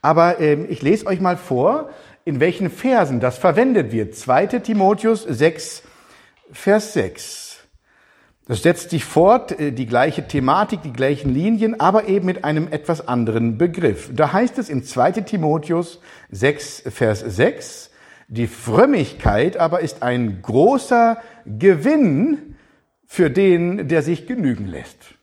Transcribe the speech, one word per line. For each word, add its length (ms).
aber, 380
ähm, 280
ich 140
lese 240
euch 140
mal 160
vor, 540
in 160
welchen 300
Versen 500
das 180
verwendet 540
wird. 220
Zweite 480
Timotheus 600
sechs, 600
Vers 400
sechs. 640
Das 160
setzt 280
sich 140
fort, 540
äh, 140
die 140
gleiche 400
Thematik, 560
die 100
gleichen 400
Linien, 460
aber 300
eben 180
mit 180
einem 260
etwas 360
anderen 520
Begriff. 540
Da 200
heißt 260
es 100
in 140
zweite 420
Timotheus 760
sechs, 580
Vers 320
sechs, 680
die 180
Frömmigkeit 1120
aber 240
ist 220
ein 380
großer 800
Gewinn 1120
für 220
den, 600
der 140
sich 240
genügen 400
lässt. 560